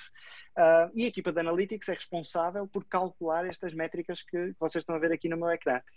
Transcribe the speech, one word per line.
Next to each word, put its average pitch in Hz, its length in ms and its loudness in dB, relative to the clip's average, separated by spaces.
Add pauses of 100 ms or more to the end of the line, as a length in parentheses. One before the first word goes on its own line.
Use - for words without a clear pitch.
(560)
Ah, 165 380 8
e 226 100 0
a 240 40 2
equipa 185 220 -4
de 160 100 0
Analytics 190 500 -2
é 175 40 0
responsável 175 720 -4
por 196 200 -6
calcular 180 600 -2
estas 175 280 -8
métricas 165 480 -6
que, 180 320 -4
que - 40 -20
vocês 160 220 -2
estão 165 140 -4
a 160 40 0
ver 165 140 2
aqui 165 160 -2
no 165 80 -2
meu 170 140 0
ecrã. 135 300 0 (160)